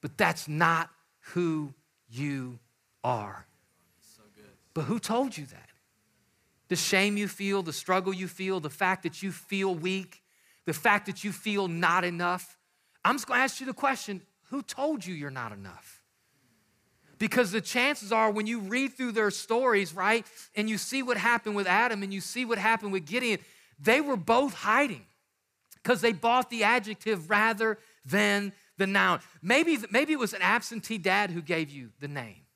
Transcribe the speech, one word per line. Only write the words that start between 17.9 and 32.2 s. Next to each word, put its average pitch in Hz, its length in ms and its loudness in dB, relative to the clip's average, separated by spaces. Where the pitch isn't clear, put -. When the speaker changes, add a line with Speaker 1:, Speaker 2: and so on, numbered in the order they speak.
Speaker 1:
are 220 180 4
when 214 160 -2
you 226 140 -4
read 247 340 -2
through 247 200 -4
their 214 180 2
stories, 220 600 2
right, 208 340 0
and 214 140 0
you 214 80 0
see 269 240 -4
what 247 140 0
happened 220 400 2
with 202 120 0
Adam 208 360 2
and 196 100 -6
you 196 60 -6
see 247 240 -6
what 226 140 -2
happened 214 340 0
with 190 140 -2
Gideon, 220 340 0
they 226 220 4
were 285 160 -2
both 226 360 2
hiding. 214 540 0
'cause 220 140 4
they 233 100 4
bought 233 380 2
the 226 160 0
adjective 208 640 0
rather 214 500 2
than 202 480 2
the 196 100 2
noun. 190 360 4
Maybe, 285 360 4
maybe 285 220 2
it 294 80 0
was 226 140 -2
an 196 80 -4
absentee 220 560 0
dad 190 340 0
who 170 100 -6
gave 160 280 -2
you 131 300 -16
the 139 100 -8
name. 113 320 -10